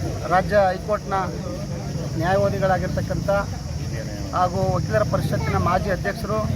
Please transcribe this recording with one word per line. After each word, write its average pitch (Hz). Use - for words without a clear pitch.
ರಾಜ್ಯ 180
ಹೈಕೋರ್ಟ್ನ 190
ನ್ಯಾಯವಾದಿಗಳಾಗಿರ್ತಕ್ಕಂಥ 190
ಹಾಗೂ 185
ವಕೀಲರ 208
ಪರಿಷತ್ತಿನ 202
ಮಾಜಿ 185
ಅಧ್ಯಕ್ಷರು 196